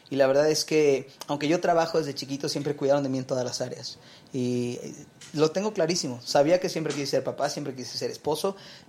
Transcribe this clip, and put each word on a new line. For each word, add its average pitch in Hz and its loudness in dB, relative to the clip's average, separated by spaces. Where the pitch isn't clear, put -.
Y 135 -4
la 135 6
verdad 139 4
es 156 0
que, 143 4
aunque 147 -2
yo 175 2
trabajo 165 2
desde 143 -2
chiquito, 139 -6
siempre 147 -2
cuidaron 143 4
de 135 -2
mí 131 -2
en 127 -6
todas 127 -2
las 123 -6
áreas. - -10
Y, 123 -2
eh, 147 -14
lo 156 4
tengo 208 -2
clarísimo. 160 0
Sabía 156 4
que 185 -2
siempre 151 -4
quise 143 -2
ser 135 0
papá, 131 -4
siempre 143 -8
quise 127 -12
ser 123 -4
esposo. 156 -4